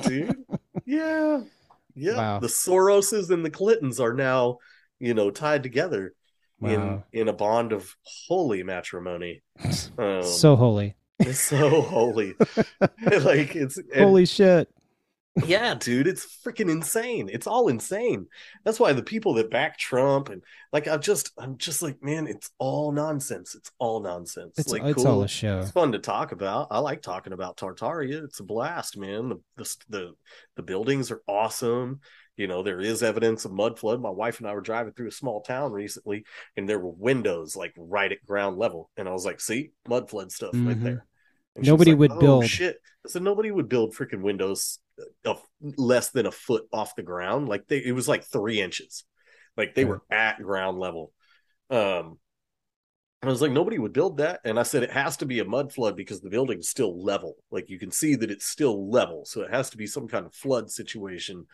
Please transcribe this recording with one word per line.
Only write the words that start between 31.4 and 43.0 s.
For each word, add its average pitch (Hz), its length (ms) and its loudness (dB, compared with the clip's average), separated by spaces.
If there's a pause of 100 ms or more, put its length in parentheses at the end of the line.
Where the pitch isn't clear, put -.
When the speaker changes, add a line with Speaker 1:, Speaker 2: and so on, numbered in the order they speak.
Speaker 1:
You 101 120 -4
know, 90 140 -4
there 95 200 -4
is 110 200 -2
evidence 113 440 2
of 98 80 -12
mud 110 260 -2
flood. 113 220 -2
My 117 80 -6
wife 107 300 -6
and 110 100 -10
I 104 40 -6
were 104 60 -6
driving 110 320 -6
through 120 160 -12
a 101 60 -12
small 113 280 -6
town 131 300 -4
recently, 104 540 -8 (320)
and 98 100 -4
there 104 120 0
were 90 120 -6
windows, 92 640 -2
like, 90 220 -10
right 95 340 -2
at 98 140 -10
ground 101 320 -2
level. 92 400 -4
And 98 100 -8
I 90 60 -4
was 92 120 -6
like, 90 140 -6
"See, 131 320 -6 (160)
mud 120 220 -2
flood 95 240 -10
stuff - 220 -10
right 123 60 2 (140)
Speaker 2:
Mm-hmm. 113 80 -4
Speaker 1:
there." 120 220 -6 (500)
And 131 100 -4
she 139 60 8
was 156 80 10
Speaker 2:
Nobody 165 120 10
Speaker 1:
like, 147 80 8
Speaker 2:
would 147 120 8
Speaker 1:
"Oh, 143 80 -4
Speaker 2:
build. 135 280 10
Speaker 1:
shit." 175 280 -2 (300)